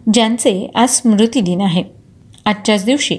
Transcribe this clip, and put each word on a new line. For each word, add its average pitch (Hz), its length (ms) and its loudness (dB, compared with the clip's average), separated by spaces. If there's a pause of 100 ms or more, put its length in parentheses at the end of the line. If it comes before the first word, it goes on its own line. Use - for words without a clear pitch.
(120)
ज्यांचे 220 600 0
आज 240 140 2
स्मृती 226 520 2
दिन 180 200 -2
आहे. 180 220 0 (600)
आजच्याच 202 400 -2
दिवशी 262 340 -2